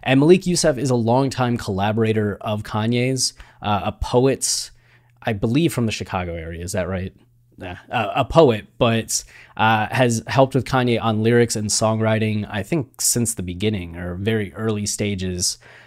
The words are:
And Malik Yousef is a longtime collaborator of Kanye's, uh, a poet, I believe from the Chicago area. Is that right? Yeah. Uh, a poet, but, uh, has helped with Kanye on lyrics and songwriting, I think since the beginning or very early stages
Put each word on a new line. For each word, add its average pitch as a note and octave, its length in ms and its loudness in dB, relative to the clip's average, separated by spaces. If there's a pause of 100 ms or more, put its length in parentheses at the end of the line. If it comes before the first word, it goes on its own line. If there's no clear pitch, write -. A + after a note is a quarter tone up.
And C3 160 4
Malik F3 240 6
Yousef E3 340 2
is C#3+ 120 -2
a B2+ 60 2
longtime A#2+ 640 0
collaborator G#2+ 840 0
of G#2+ 220 -4
Kanye's, A#2+ 720 -2 (300)
uh, G#2 220 0
a G#2+ 80 -2
poet, - 760 0 (540)
I A#2+ 100 -2
believe B2 400 0
from A#2+ 120 0
the G#2+ 60 0
Chicago F2+ 440 -6
area. E2+ 280 -10
Is F2+ 100 -8
that F#2 140 -2
right? F#2 260 -4 (440)
Yeah. F2+ 200 -12 (120)
Uh, A2 260 -2
a C3+ 100 0
poet, A#2+ 420 4 (100)
but, A2+ 460 0 (340)
uh, G#2+ 320 2
has A#2 380 2
helped C3 260 2
with B2 120 0
Kanye B2 360 0
on A2 220 0
lyrics A#2 320 4
and G#2 140 -4
songwriting, A2 800 0
I G#2+ 120 -6
think C3+ 380 -4
since - 360 0
the G2 80 -8
beginning F2+ 520 -4
or F2+ 200 -6
very G2+ 380 -2
early G#2+ 320 -2
stages F#2 720 -4 (280)